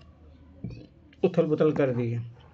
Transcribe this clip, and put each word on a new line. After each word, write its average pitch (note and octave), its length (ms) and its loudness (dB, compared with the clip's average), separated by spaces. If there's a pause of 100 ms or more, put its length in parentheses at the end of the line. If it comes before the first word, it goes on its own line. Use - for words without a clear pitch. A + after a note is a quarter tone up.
(1200)
उथल-पुथल D#3 480 2
कर C#3 180 0
दी A#2+ 200 -2
है। A#2 120 -4 (320)